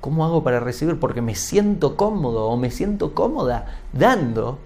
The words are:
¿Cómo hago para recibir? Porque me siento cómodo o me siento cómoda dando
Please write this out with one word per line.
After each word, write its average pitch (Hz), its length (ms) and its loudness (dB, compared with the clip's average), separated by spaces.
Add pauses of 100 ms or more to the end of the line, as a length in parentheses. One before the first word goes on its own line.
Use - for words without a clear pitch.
¿Cómo 156 240 0
hago 165 180 2
para 123 180 2
recibir? 123 380 -2
Porque 120 220 -2
me 117 140 -2
siento 190 600 2
cómodo 143 500 0
o 117 100 0
me 123 140 0
siento - 440 -4
cómoda 180 520 0 (260)
dando 135 720 2